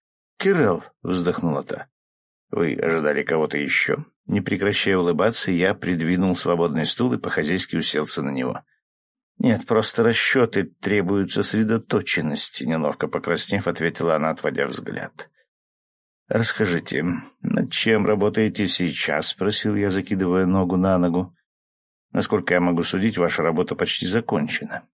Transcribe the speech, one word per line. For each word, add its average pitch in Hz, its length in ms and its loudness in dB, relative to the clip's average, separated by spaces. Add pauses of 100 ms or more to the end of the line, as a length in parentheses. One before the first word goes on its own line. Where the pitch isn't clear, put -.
(380)
"Кирелл", — 143 460 2 (180)
вздохнула 85 640 -2
та. - 240 -10 (640)
"Вы - 240 0
ожидали 73 480 0
кого-то 76 340 0
ещё?" 71 460 -2 (220)
Не 101 140 0
прекращая 98 580 0
улыбаться, 90 520 2
я 92 240 2
придвинул 90 640 0
свободный 82 500 0
стул 123 280 0
и - 40 -4
по-хозяйски - 560 -2
уселся 78 480 -2
на 73 80 -4
него. 64 320 -4 (760)
"Нет, - 280 2
просто 113 360 2
расчёты 113 600 2 (160)
требуют 98 520 0
сосредоточенности", — 107 1300 -2
неловко 76 420 -2
покраснев, 85 580 -2
ответила 82 480 0
она, 78 160 0
отводя 71 360 -2
взгляд. - 600 -10 (1000)
"Расскажите, 90 760 0 (380)
над - 300 0
чем 107 340 2
работаете 104 600 2
сейчас?" — 78 600 -2
спросил 104 460 0
я, 101 160 0
закидывая 95 560 0
ногу 92 300 2
на 92 220 4
ногу. 90 360 0 (760)
"Насколько 101 420 0
я 90 60 4
могу 87 240 2
судить, 101 340 0
ваша 85 240 0
работа 85 320 0
почти - 320 -2
закончена". - 920 -2